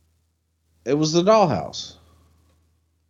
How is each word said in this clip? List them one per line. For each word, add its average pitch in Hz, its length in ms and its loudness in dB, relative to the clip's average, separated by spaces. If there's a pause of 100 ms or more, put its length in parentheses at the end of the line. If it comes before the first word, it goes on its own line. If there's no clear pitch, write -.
(840)
it 127 100 -2
was 156 180 -2
the 175 100 2
Dollhouse. 180 720 0 (1160)